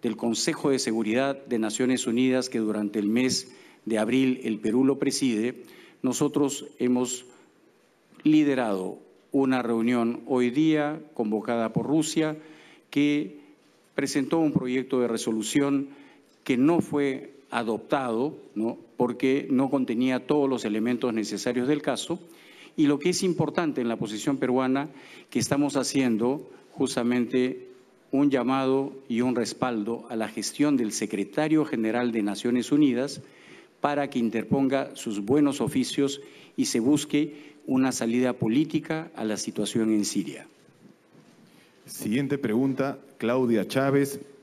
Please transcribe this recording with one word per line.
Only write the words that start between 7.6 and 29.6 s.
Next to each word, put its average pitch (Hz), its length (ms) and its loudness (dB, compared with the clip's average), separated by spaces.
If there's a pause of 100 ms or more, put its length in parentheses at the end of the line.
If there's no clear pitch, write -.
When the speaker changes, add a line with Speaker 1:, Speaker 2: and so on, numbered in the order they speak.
Speaker 1:
liderado 127 760 2 (340)
una 131 300 4
reunión 117 640 0
hoy 123 240 2
día 151 500 2 (140)
convocada 113 580 -2
por 117 140 -2
Rusia 156 500 0 (540)
que 147 480 0 (560)
presentó 139 440 0
un 156 140 2
proyecto 127 480 0
de 120 80 2
resolución 120 800 0 (560)
que 135 120 0
no 156 240 4
fue 139 520 -2 (180)
adoptado, 120 840 -2 (180)
¿no? 110 240 -4 (180)
porque 131 540 2
no 131 200 2
contenía 127 560 0
todos 147 220 2
los 123 160 -2
elementos 117 500 0
necesarios 113 540 -2
del 147 140 0
caso. 151 360 -4 (580)
Y 156 100 4
lo 143 120 4
que 151 120 0
es 180 120 0
importante 160 580 0
en 117 80 0
la 113 80 -2
posición 110 420 -4
peruana, 131 500 0 (420)
que - 80 -2
estamos 143 380 0
haciendo 127 760 0 (220)
justamente 127 960 0 (420)
un 143 200 4
llamado 135 640 0 (160)
y 117 120 0
un 123 160 0
respaldo 117 720 -4